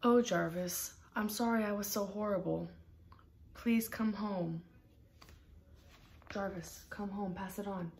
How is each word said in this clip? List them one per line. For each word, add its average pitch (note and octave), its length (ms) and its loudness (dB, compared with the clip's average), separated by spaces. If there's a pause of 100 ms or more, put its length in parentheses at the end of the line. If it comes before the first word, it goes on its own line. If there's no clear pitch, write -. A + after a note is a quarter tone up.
Oh, A#3+ 200 8
Jarvis, F3 720 0 (200)
I'm G#3+ 140 0
sorry A3+ 340 2
I G#3 100 0
was G3+ 140 -2
so G3+ 200 0
horrible. F3+ 640 0 (800)
Please A3+ 340 2
come A3 280 0
home. F#3 480 -2 (1700)
Jarvis, F#3+ 560 -6
come G3+ 220 -4
home, G3 240 -2
pass F#3+ 240 -4
it G3+ 80 -4
on. F3+ 340 -4